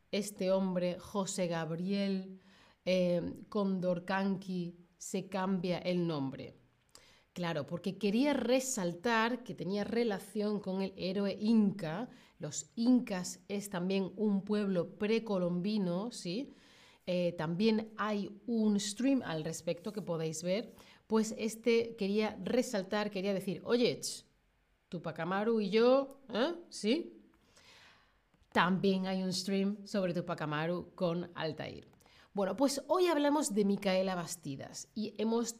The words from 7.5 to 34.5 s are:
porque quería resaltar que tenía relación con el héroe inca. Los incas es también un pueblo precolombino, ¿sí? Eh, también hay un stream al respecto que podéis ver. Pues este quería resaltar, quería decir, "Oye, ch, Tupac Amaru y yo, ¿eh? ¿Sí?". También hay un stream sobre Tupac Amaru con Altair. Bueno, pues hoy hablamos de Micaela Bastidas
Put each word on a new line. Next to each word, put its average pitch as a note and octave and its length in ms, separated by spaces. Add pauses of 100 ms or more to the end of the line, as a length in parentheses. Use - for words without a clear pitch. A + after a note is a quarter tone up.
porque F3 320
quería A#3 360
resaltar A#3 1080
que - 120
tenía G3 280
relación G#3 760
con F#3+ 240
el F#3+ 120
héroe F#3+ 440
inca. G#3 680 (300)
Los - 380
incas A#3 720
es G3+ 240
también F#3+ 460
un G3+ 260
pueblo G3 560
precolombino, G3+ 1120
¿sí? G3 420 (540)
Eh, F3+ 280
también G#3+ 640
hay G#3 480
un G#3+ 340
stream B3+ 460
al D#3+ 180
respecto E3+ 480
que G3 120
podéis D#3+ 400
ver. F#3 320 (320)
Pues A3 320
este A3+ 560
quería G#3 480
resaltar, G#3 680
quería G3 240
decir, F#3 320
"Oye, A3 340
ch, - 260 (640)
Tupac E3 300
Amaru G3+ 400
y G3 120
yo, B3+ 480 (120)
¿eh? C#4 220 (160)
¿Sí?". - 500 (1300)
También F#3+ 560
hay F#3+ 160
un F#3 100
stream G3 540
sobre F#3 260
Tupac E3+ 280
Amaru D#3+ 520
con E3+ 400
Altair. - 560 (420)
Bueno, G3 240
pues C4+ 320
hoy F4+ 200
hablamos C#4+ 480
de G#3 100
Micaela F#3+ 480
Bastidas C#3+ 800